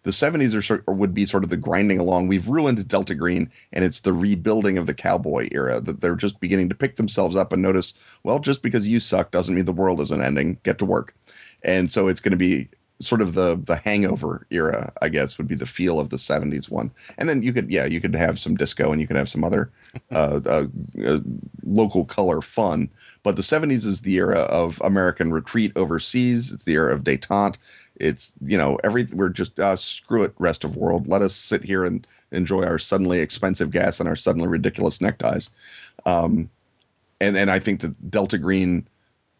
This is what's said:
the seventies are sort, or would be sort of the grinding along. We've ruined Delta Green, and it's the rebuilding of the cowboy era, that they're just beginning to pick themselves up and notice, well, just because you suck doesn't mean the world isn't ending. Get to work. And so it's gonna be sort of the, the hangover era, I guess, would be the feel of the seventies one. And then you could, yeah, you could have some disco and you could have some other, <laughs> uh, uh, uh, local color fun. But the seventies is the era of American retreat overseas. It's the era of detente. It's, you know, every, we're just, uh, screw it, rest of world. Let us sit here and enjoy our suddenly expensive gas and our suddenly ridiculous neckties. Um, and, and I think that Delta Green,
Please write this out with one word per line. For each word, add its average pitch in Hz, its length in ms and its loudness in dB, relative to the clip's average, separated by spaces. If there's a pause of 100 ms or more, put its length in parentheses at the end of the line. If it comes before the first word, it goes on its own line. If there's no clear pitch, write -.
the - 80 -2
seventies 143 420 2
are 107 80 0
sort, - 260 -2
or 95 60 2
would 98 200 0
be 101 120 0
sort 95 180 0
of 85 60 -2
the 87 80 -2
grinding 92 420 2
along. 90 280 2
We've 95 200 0
ruined 131 400 2
Delta 95 280 0
Green, 87 340 0 (240)
and 92 120 2
it's - 160 -2
the 92 120 2
rebuilding 98 640 2
of 85 80 0
the 76 80 0
cowboy 80 580 -2
era, 64 280 -2
that 69 220 -6
they're 87 140 0
just 101 240 -4
beginning 92 300 2
to 95 60 -4
pick - 220 -2
themselves 95 380 0
up 92 180 0
and 90 80 2
notice, 95 320 0 (300)
well, 135 160 0
just 139 240 -2
because 117 240 0
you 113 120 2
suck 92 320 0
doesn't 90 240 0
mean 90 100 2
the 92 60 0
world 90 300 2
isn't 76 200 -2
ending. 71 420 0
Get 95 160 0
to 101 60 -2
work. - 300 -2 (480)
And 92 280 2
so 95 160 2
it's 92 120 0
gonna 98 160 2
be 87 320 2 (320)
sort 113 220 0
of 90 120 0
the, 90 320 2
the 85 120 0
hangover 90 720 -2
era, 80 500 -2
I 80 80 2
guess, 71 300 -2
would 64 80 -4
be - 80 -4
the 64 100 -6
feel 85 340 -2
of 71 100 -2
the 65 100 -6
seventies 73 500 -2
one. - 220 -6 (260)
And 170 100 -2
then 143 140 0
you 123 100 -2
could, 110 200 -2
yeah, 80 140 2
you 80 140 -2
could 87 160 -2
have 82 240 0
some 78 160 0
disco - 360 0
and 78 100 0
you 73 60 -4
could 76 100 -2
have 69 120 0
some - 140 -2
other, - 280 0 (200)
<laughs> - 200 -16
uh, 73 340 2
uh, 76 200 2 (400)
uh, 73 140 2 (440)
local 101 420 2
color 90 360 0
fun. 90 480 0 (340)
But 98 120 2
the 98 80 -2
seventies 147 420 0
is 98 160 -2
the 95 140 0
era 90 260 2
of 85 420 0
American 90 480 2
retreat 98 440 0
overseas. 120 760 0
It's - 120 -14
the 82 100 0
era 76 200 4
of 71 100 -2
detente. 98 540 0 (420)
It's, - 340 -2 (120)
you 92 120 2
know, 71 260 2
every, 117 280 2
we're 92 180 0
just, - 300 -6
uh, 95 160 2
screw - 480 -2
it, 87 160 -2
rest 87 240 0
of 76 120 -6
world. 87 320 0
Let 95 140 2
us 95 140 0
sit - 280 -2
here 95 220 0
and 95 200 -4 (260)
enjoy 90 320 0
our 85 160 0
suddenly 92 400 0
expensive 87 500 -2
gas 87 300 0
and 87 100 -2
our 82 60 -2
suddenly 85 320 0
ridiculous 85 540 -2
neckties. - 480 -2 (560)
Um, 85 440 0 (680)
and, 98 180 2
and 98 140 2
I 95 80 4
think 98 220 -2
that - 280 -8
Delta 98 300 0
Green, 90 480 0 (520)